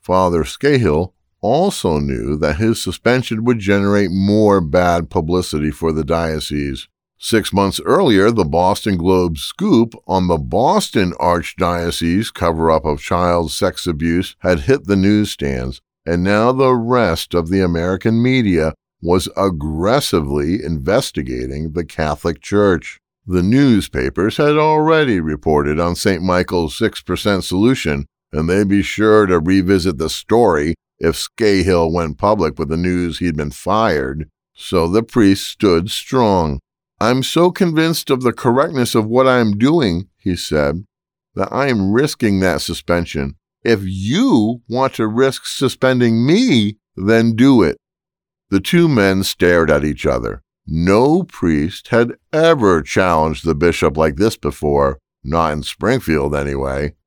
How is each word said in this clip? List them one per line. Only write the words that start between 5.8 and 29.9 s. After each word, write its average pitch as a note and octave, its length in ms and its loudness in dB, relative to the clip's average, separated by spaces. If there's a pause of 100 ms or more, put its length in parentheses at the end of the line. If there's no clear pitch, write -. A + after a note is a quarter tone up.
the D#2 120 -2
diocese. D2 840 -4 (320)
Six - 320 -2
months G3 360 0
earlier, A#2 440 4
the G#2+ 140 0
Boston F2+ 540 0
Globe F2+ 400 0
scoop B2 560 0 (120)
on F3+ 200 0
the F2 120 2
Boston G2+ 800 -2
Archdiocese E2+ 1120 -2
cover-up D#2+ 540 0
of D2+ 160 -4
child F2 500 -2
sex - 360 -4
abuse E2+ 540 -2
had F2+ 200 0
hit G2+ 260 0
the G2 100 2
newsstands, D#2+ 840 0 (240)
and F2 180 -2
now G#2+ 300 2
the C3 220 2
rest A#2 580 -2
of E2+ 160 -2
the F#2+ 120 0
American F#2 640 0
media G2 520 0 (260)
was F2 360 0
aggressively D#2+ 1300 -2
investigating C#2+ 1120 -4
the E2+ 120 -4
Catholic D2+ 580 -4
Church. G2+ 560 0 (280)
The F2+ 160 0
newspapers G2+ 920 2
had D3+ 220 2
already D#3 600 2
reported D2+ 600 0
on F2 140 0
Saint F2+ 280 -2
Michael's F2+ 540 -2
six A2 240 -4
percent F2+ 440 -2
solution, F#2 600 0 (260)
and D#2 180 -2
they'd G2 200 2
be G2 140 2
sure G#2+ 440 4
to F2+ 120 2
revisit F#2 580 2